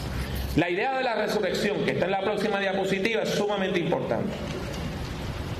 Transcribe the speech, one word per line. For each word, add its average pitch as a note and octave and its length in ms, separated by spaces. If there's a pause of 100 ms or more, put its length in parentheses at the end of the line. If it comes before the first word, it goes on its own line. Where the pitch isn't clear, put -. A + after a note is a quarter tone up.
(560)
La E3+ 120
idea A#3+ 300
de B3+ 60
la A#3 100
resurrección, G3+ 720
que C3+ 80
está - 140
en F#3 40
la G3 120
próxima G3 360
diapositiva, F#3+ 640
es - 80
sumamente F#3+ 480
importante. C3 540 (1300)